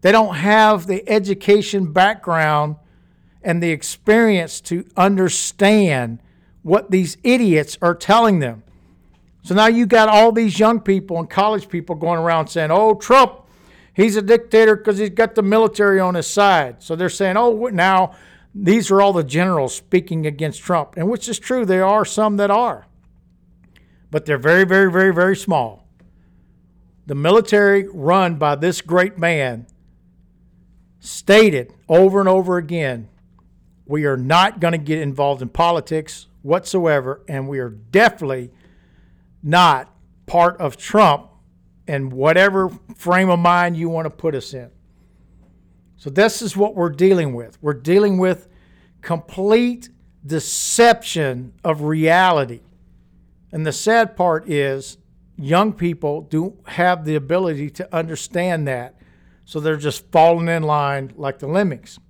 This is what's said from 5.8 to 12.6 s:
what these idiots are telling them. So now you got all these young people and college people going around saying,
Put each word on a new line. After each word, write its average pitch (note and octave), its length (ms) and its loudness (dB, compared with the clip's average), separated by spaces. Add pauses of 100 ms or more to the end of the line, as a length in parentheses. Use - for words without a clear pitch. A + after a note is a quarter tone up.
what G3+ 300 0
these F#3 320 -2
idiots G3+ 580 2
are F3 140 0
telling G#3+ 440 2
them. A#2 240 -8 (760)
So - 140 -4
now G#3+ 120 4
you A#3 180 2
got A3 240 4
all G#3+ 240 6
these G#3+ 260 -2
young A3 220 2
people F#3+ 360 -2
and E3 120 -8
college G#3 400 -2
people E3+ 260 -8
going E3 240 -4
around E3 280 0
saying, D#3 220 -4